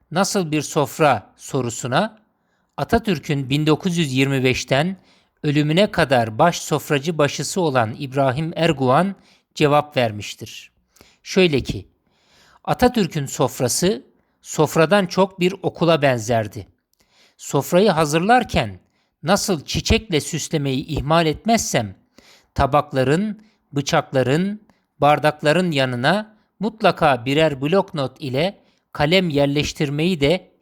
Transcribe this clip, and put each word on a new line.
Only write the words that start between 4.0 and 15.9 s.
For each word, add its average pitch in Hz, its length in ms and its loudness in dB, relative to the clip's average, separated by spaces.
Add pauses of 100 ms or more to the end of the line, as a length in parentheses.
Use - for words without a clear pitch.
yirmi 135 300 2
beşten 139 540 0 (460)
ölümüne 151 480 2
kadar 123 480 0
baş 165 220 2
sofracı 151 560 -2
başısı 151 440 -2
olan 127 380 0
İbrahim 135 560 -2
Erguvan 160 600 2 (400)
cevap 147 420 2
vermiştir. 107 760 -6 (520)
Şöyle 170 380 2
ki, - 260 -10 (760)
Atatürk'ün 165 600 0
sofrası 139 800 -2 (380)
sofradan 165 640 2
çok 185 340 -2
bir 180 140 2 (100)
okula 165 380 2